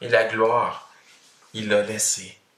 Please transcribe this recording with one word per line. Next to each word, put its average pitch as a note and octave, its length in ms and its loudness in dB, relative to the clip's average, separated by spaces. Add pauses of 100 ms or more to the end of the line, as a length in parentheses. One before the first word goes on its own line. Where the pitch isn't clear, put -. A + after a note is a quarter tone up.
et B2 80 -8
la A2+ 140 4
gloire, A2+ 680 0 (640)
il G#2+ 160 -8
l'a G#2 140 4
laissé G#2 520 -4 (220)